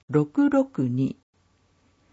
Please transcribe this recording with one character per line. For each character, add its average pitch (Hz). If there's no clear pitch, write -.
六 147
六 269
二。 127